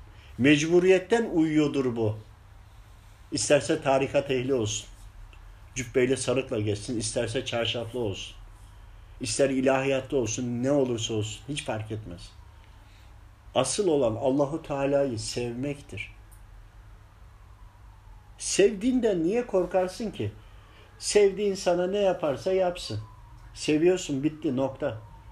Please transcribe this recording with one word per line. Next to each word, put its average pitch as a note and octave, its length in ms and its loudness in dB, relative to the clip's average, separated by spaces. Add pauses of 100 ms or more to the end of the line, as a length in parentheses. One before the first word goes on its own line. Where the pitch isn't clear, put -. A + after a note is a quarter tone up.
(380)
Mecburiyetten F3 960 4
uyuyordur D3 640 2
bu. A2 240 0 (1120)
İsterse D3 500 2
tarikat C#3 500 2
ehli C3 220 0
olsun, A2 340 -2 (880)
cübbeyle B2+ 420 0
sarıkla B2 420 -2
geçsin, G#2+ 400 -2
isterse A#2 460 -4
çarşaflı A#2 540 -4
olsun, G2+ 360 -6 (840)
ister C3+ 280 0
ilahiyatta C3+ 680 0
olsun, A#2+ 460 -2
ne C3+ 80 0
olursa B2 420 0
olsun, G#2+ 360 -4
hiç D3 140 -6
fark A2 280 -6
etmez. F2+ 400 -12 (1200)
Asıl F#3 320 2
olan C3+ 280 2
Allahu C#3+ 460 0
Teala'yı C#3 580 0
sevmektir. B2 920 -8 (2250)
Sevdiğinden G#3+ 840 2
niye A#3 240 0
korkarsın F#3 640 0
ki? G#2 200 -6 (680)
Sevdiğin G3+ 560 4
sana F3+ 320 2
ne G3 100 -2
yaparsa F#3 560 0
yapsın. F3 460 -2 (540)
Seviyorsun, D#3 720 2
bitti, D3+ 320 -2
nokta. C3 420 -2 (340)